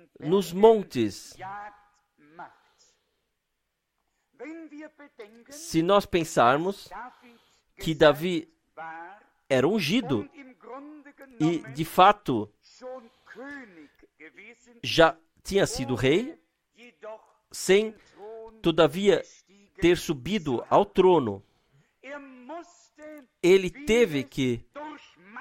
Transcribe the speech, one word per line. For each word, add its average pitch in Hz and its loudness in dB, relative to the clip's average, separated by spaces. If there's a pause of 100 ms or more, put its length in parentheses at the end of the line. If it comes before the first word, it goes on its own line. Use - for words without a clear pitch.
(180)
nos 175 -2
montes." 185 2 (4000)
Se 165 -4
nós 196 4
pensarmos 160 0 (880)
que 160 -4
Davi 156 2 (960)
era 131 2
ungido 170 -2 (1080)
e, 160 0 (140)
de 151 -6
fato, 156 2 (2250)
já 160 4 (280)
tinha 190 2
sido 127 -4
rei, 160 0 (1120)
sem, 214 0 (680)
todavia, 170 2 (580)
ter 170 4
subido 151 -4
ao 170 4
trono, 165 2 (2000)
ele 185 4
teve 196 0
que 123 -4 (760)